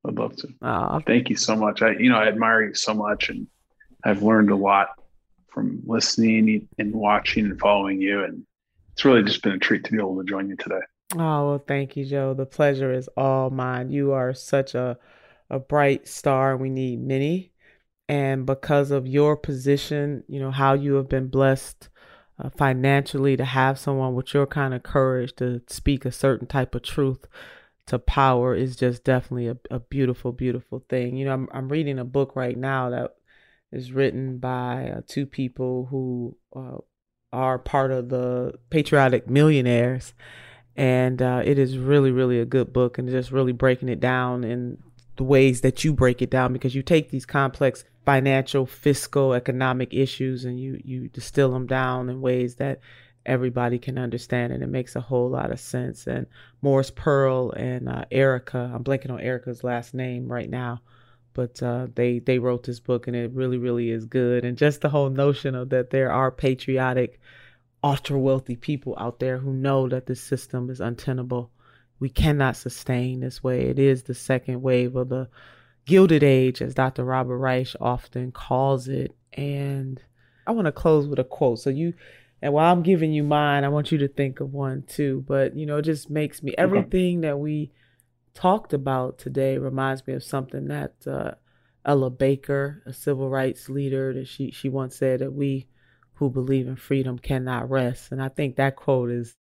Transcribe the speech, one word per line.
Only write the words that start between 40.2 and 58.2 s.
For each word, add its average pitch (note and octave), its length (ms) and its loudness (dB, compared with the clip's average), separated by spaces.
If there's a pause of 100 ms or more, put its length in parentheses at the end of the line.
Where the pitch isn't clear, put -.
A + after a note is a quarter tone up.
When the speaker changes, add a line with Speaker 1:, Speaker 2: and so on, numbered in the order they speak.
Speaker 2:
And, B2+ 440 2
uh, B2+ 240 2
it C#3+ 120 4
is C3 200 2
really, C3+ 340 4
really B2 300 2
a A#2+ 40 0
good B2 280 0
book B2 240 2
and B2 100 -4
just B2+ 240 -2
really C3 220 2
breaking B2+ 340 2
it A#2+ 140 -2
down B2 420 0
in B2 340 -4 (380)
the C3 80 -4
ways C3 380 6
that C3 240 2
you D#3 80 4
break B2+ 280 4
it B2 80 0
down, B2+ 220 2
because B2+ 240 -4
you C3+ 60 -2
take D#3 280 2
these C3+ 160 -6
complex C3+ 600 0 (200)
financial, C3+ 600 4
fiscal, C3+ 680 0
economic B2+ 600 -2
issues C3 500 -2
and B2 160 -6
you, C3 240 -8
you B2+ 240 -10
distill C3+ 440 0
them B2+ 140 -2
down B2+ 440 -2
in B2+ 100 -8
ways B2+ 360 0
that C3+ 260 -4 (440)
everybody B2 540 0
can C3 180 -6
understand, A#2+ 540 -4
and B2+ 100 -4
it B2+ 60 -4
makes B2+ 300 -6
a B2 40 -4
whole B2 280 0
lot C3 200 -4
of - 120 -6
sense. - 460 -8
And B2 200 -6 (340)
Morris C3+ 300 2
Pearl C3+ 600 0
and, B2+ 360 -6
uh, B2 240 -6
Erica, B2+ 640 0